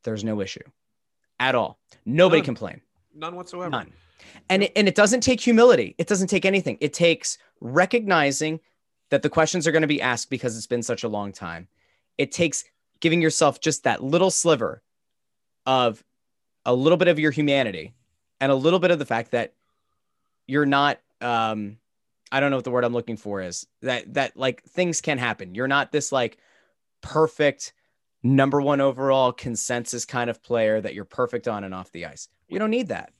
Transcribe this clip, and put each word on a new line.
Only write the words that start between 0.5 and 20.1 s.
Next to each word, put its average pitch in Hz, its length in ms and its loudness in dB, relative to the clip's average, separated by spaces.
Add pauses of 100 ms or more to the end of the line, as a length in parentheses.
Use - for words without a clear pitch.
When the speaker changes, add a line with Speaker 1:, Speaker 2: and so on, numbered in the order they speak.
Speaker 1:
at 131 160 2
all. 113 240 -2 (280)
Nobody 160 340 6
Speaker 2:
None. - 60 -4
Speaker 1:
complain. 107 340 -8 (340)
Speaker 2:
None 160 220 -12
whatsoever. 180 320 -12
Speaker 1:
None. 110 240 -8 (560)
And 190 140 4
it, 202 140 0
and 208 120 4
it - 60 0
doesn't 214 260 4
take 247 200 0
humility. 226 580 6
It 170 80 -2
doesn't 190 220 0
take 196 160 0
anything. 190 360 0
It 147 120 -2
takes - 440 0 (240)
recognizing 160 1000 0 (500)
that 139 120 2
the 151 60 0
questions 160 380 0
are 165 60 0
gonna 156 140 2
be 147 140 0
asked 123 300 -4
because 120 260 -6
it's 110 100 -14
been 120 160 -4
such 113 220 -6
a 120 40 -4
long 101 240 -6
time. 85 360 -14 (480)
It 139 160 -4
takes 170 320 -2 (360)
giving 170 200 2
yourself 156 400 2
just - 240 -2
that 117 180 0
little 170 280 2
sliver 139 520 0 (840)
of 123 360 0 (600)
a 123 100 0
little 143 220 4
bit 156 120 2
of 156 100 2
your 151 120 2
humanity 131 640 -2 (460)
and 139 100 2
a 135 40 6
little 156 240 2
bit 175 120 2
of 170 80 2
the 143 80 -6
fact 117 260 -4
that 117 220 -4 (920)